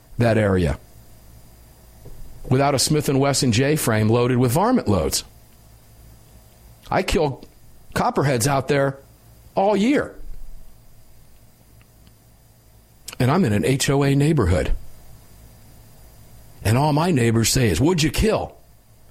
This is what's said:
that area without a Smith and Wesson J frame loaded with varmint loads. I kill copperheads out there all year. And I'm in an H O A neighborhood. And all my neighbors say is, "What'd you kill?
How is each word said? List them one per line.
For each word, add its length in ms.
that 180
area 420
without 260
a 40
Smith 300
and 120
Wesson 320
J 240
frame 320
loaded 280
with 160
varmint 360
loads. 360
I 120
kill 400
copperheads 520
out 220
there 300
all 220
year. 380
And 120
I'm 140
in 80
an 140
H 240
O 120
A 120
neighborhood. 580
And 140
all 160
my 160
neighbors 400
say 180
is, 140
"What'd 200
you 80
kill? 440